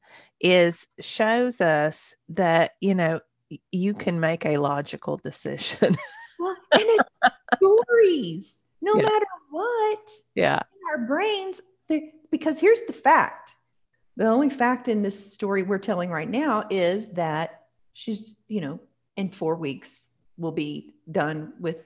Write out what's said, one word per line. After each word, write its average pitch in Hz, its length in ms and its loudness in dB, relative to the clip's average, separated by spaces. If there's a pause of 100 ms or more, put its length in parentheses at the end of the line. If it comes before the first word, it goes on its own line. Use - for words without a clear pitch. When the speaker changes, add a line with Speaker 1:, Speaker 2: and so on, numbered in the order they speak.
(400)
Speaker 1:
is 175 480 4 (120)
shows 233 640 -2
us 156 540 0 (140)
that, 165 420 2 (100)
you 196 140 2
know, 165 240 0 (320)
y-, - 80 -16 (120)
you 190 220 -2
can 175 260 -4
make 165 260 -2
a 151 120 0
logical 143 600 -4
decision. - 840 -2
<laughs> 880 380 -20
Speaker 2:
Well, 359 160 -4 (180)
and 415 120 8
it's 453 240 4 (480)
stories, 381 1040 2 (180)
no 403 140 2
Speaker 1:
Yeah. - 80 4
Speaker 2:
matter 427 220 2 (260)
what. 427 580 -2 (240)
Speaker 1:
Yeah. - 260 2
Speaker 2:
In - 300 -14 (100)
our 233 80 -6
brains, 381 540 -4 (260)
they, 311 240 -4 (200)
because 311 280 -2
here's 453 280 6
the - 60 -10
fact. - 600 2 (640)
The 214 80 0
only 254 240 4
fact 247 380 -2
in 214 160 0
this 202 300 -8
story 196 300 -2
we're 196 140 -2
telling 180 320 -4
right 160 200 -6
now 220 400 -2
is 190 440 0
that 165 480 -4 (320)
she's, - 420 -10 (120)
you 214 140 -6
know, 151 180 -8 (380)
in 196 120 -4
four 160 260 -4
weeks - 520 -10 (300)
will 165 140 -6
be 151 440 -8 (160)
done 156 480 -4
with 165 260 -8